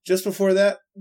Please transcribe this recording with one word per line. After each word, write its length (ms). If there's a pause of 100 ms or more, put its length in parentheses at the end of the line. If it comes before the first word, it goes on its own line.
just 200
before 280
that, 260 (220)